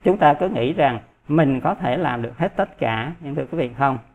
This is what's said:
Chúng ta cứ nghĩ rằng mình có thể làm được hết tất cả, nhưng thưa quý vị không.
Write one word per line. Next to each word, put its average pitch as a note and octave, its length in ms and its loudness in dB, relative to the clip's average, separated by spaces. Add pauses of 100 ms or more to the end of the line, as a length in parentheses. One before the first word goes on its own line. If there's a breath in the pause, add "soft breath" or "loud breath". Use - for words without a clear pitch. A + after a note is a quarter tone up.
Chúng G3 140 4
ta D3 160 6
cứ F3+ 140 -2
nghĩ C3 240 -2
rằng C#3 260 0 (300)
mình C#3+ 320 2
có D#3 140 -2
thể C3 220 -2
làm B2+ 260 -2
được A#2+ 160 -8
hết E3 180 -2
tất - 220 -4
cả, A#2 420 -2
nhưng C#3+ 140 -8
thưa C#3+ 180 -4
quý E3 60 -4
vị C3 200 -2
không. C3+ 200 2 (160)